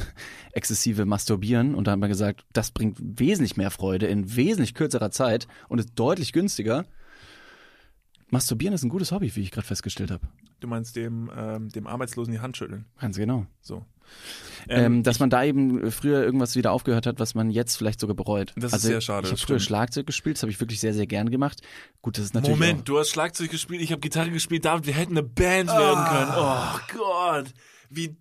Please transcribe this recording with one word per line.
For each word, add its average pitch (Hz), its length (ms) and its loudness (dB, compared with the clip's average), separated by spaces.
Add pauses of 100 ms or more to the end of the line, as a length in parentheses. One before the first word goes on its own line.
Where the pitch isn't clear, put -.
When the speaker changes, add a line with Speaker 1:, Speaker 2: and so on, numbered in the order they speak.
(240)
Speaker 1:
<laughs> - 280 -18
exzessive 107 520 0
Masturbieren 107 720 2
und 98 100 0
dann 104 60 2
hat 98 80 2
man 101 80 2
gesagt, 104 360 0 (100)
das 110 180 0
bringt 110 280 -2
wesentlich 127 560 0
mehr 98 140 0
Freude 95 360 0
in 101 280 0
wesentlich 151 400 2
kürzerer 131 380 0
Zeit 120 340 2 (220)
und 120 100 -2
ist 113 160 -2
deutlich 143 380 0
günstiger. 151 520 0 (1500)
Masturbieren 127 440 0
ist 139 80 -2
ein 127 60 0
gutes 170 240 -2
Hobby, 180 240 -2
wie 104 60 -4
ich 95 100 -6
gerade 104 140 -6
festgestellt - 440 -6
habe. - 160 -6 (340)
Speaker 2:
Du 120 60 -12
meinst 117 300 -6
dem, 117 400 -6
ähm, 110 320 -8
dem 104 180 -10
Arbeitslosen 120 460 -6
die 110 80 -4
Hand 127 160 -8
schütteln? 101 300 -10 (120)
Speaker 1:
Ganz 110 180 -4
genau. 107 300 0 (140)
Speaker 2:
So. - 240 -12 (840)
Speaker 1:
Ähm, 120 160 4 (120)
Speaker 2:
Ähm, 117 60 4
Speaker 1:
dass 117 140 4
Speaker 2:
ich - 40 2
Speaker 1:
man 131 100 6
da 127 140 4
eben 135 460 2
früher 143 320 2
irgendwas 127 340 2
wieder 113 160 4
aufgehört 117 340 2
hat, 117 140 -2
was 113 140 -2
man 113 160 2
jetzt 117 260 0
vielleicht 107 240 -2
sogar 104 160 -2
bereut. 101 400 -2
Speaker 2:
Das 117 100 -4
ist 117 80 0
Speaker 1:
Also, 110 140 2
Speaker 2:
sehr 113 120 2
schade, 101 260 -2
Speaker 1:
ich 95 60 0
hab 117 60 -2
Speaker 2:
das - 40 -4
Speaker 1:
früher 139 160 0
Speaker 2:
stimmt. 98 80 -2
Speaker 1:
Schlagzeug 120 400 -2
gespielt, 151 300 -2
das - 60 -6
habe 110 80 -2
ich 98 100 -4
wirklich 113 200 -4
sehr, 110 140 0
sehr 104 120 0
gern 104 240 0
gemacht. 135 300 0 (420)
Gut, 110 160 -4
das 107 60 -2
ist 98 100 -8
natürlich 139 240 4
Speaker 2:
Moment, 165 220 4
Speaker 1:
auch 117 40 -10
Speaker 2:
du 139 140 2
hast 151 120 2
Schlagzeug 160 400 -2
gespielt, 170 320 -6
ich 160 100 -2
hab 147 80 -4
Gitarre 160 300 -2
gespielt, 165 340 -2
David, 160 220 2
wir 143 80 0
hätten 170 180 0
eine 151 100 2
Band 180 480 2
werden 147 280 6
Speaker 1:
Ah. 139 880 2
Speaker 2:
können. 240 100 -10
Oh - 0 -
Gott, 170 560 0 (360)
wie 160 300 -8